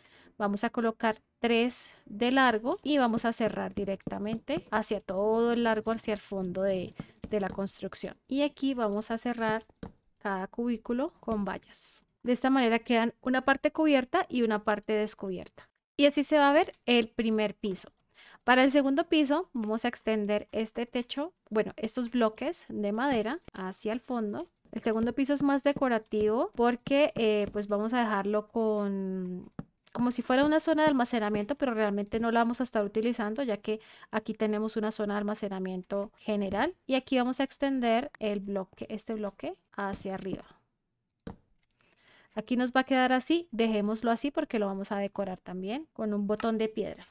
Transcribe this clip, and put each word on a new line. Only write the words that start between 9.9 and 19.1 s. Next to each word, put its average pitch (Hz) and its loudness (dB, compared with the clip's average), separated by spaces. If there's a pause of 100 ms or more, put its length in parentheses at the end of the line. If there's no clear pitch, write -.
cada 196 -4
cubículo 240 -2
con 214 -2
vallas. - -10 (180)
De 240 0
esta 247 2
manera 233 4
quedan 226 2
una 262 0
parte 277 2
cubierta 302 4
y 247 0
una 214 0
parte 214 0
descubierta. 208 -4 (300)
Y 285 6
así 285 4
se 302 4
va 285 8
a - 4
ver 339 4
el 240 4
primer 214 0
piso. - -6 (520)
Para 254 6
el 269 6
segundo 277 4
piso 302 2